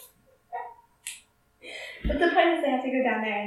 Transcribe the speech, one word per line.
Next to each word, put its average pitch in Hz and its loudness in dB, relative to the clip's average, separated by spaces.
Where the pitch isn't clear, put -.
But - 0
the 349 6
point 339 6
is 302 -2
they 277 2
have 262 0
to 262 -2
go 254 2
down 220 0
there 208 -2